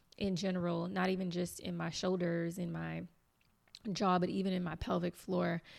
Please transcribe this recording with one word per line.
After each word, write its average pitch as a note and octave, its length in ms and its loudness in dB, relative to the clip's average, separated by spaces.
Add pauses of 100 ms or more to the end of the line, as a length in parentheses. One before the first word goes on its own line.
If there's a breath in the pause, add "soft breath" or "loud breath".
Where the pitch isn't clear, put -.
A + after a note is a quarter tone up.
(160 loud breath)
in F#3+ 200 0
general, F3 500 0
not F#3 220 2
even F#3 220 0
just F3 280 -2
in F3 180 -6
my E3 140 -2
shoulders, F3 680 0
in F3 120 -4
my E3 320 -4 (920)
jaw, F3+ 260 4
but F3+ 100 4
even F#3+ 240 0
in F3+ 120 0
my D#3+ 120 -4
pelvic F3 400 0
floor F3 460 0 (160 loud breath)